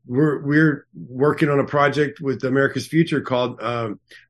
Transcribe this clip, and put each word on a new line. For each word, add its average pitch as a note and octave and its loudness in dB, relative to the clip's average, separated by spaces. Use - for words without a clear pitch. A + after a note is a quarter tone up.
we're, C#3 0
we're D3 2
working C#3+ 0
on C#3+ 2
a A#2+ 0
project C#3+ 0
with C3+ -4
America's C3+ 0
Future D#3+ 0
called, B2 -4
um, A2+ -6